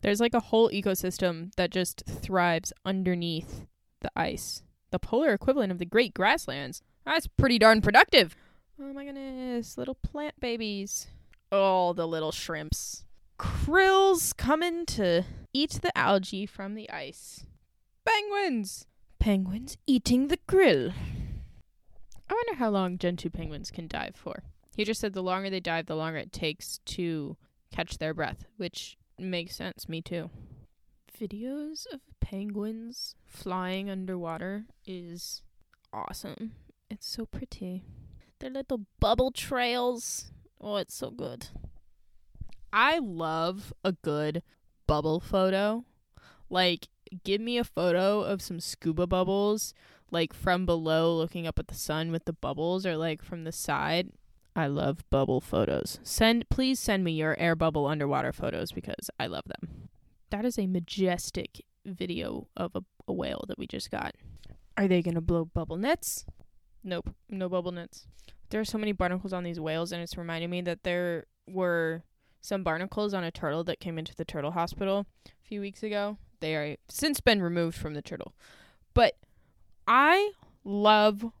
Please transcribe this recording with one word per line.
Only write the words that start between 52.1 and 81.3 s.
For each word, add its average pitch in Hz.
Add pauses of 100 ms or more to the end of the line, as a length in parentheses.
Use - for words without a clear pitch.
with 165
the 165
bubbles, 165
or, 175
like, 156
from 170
the 160
side. 156 (440)
I 160
love 139
bubble 135
photos. -
Send, 226
please 262
send 196
me 170
your 156
air 165
bubble 156
underwater 143
photos -
because - (100)
I -
love -
them. - (400)
That 208
is 240
a 196
majestic 180 (220)
video 180 (100)
of 175
a, 185 (260)
a 190
whale -
that -
we 64
just -
got. - (600)
Are 196
they 180
gonna 170
blow 170
bubble 165
nets? - (580)
Nope, 180 (180)
no 190
bubble 180
nets. - (420)
There 214
are 220
so 220
many 214
barnacles 185
on 180
these 170
whales, 160
and 170
it's 170
reminding 170
me 180
that 175
there 175 (220)
were 170 (380)
some 196
barnacles 190
on 185
a 165
turtle 160
that 165
came 165
into 160
the 165
turtle 147
hospital 196 (200)
a -
few 208
weeks 196
ago. 208 (240)
They 156
are 151 (120)
since 294
been 214
removed 170
from 151
the 147
turtle. - (600)
But 233 (720)
I 330 (320)
love 208 (160)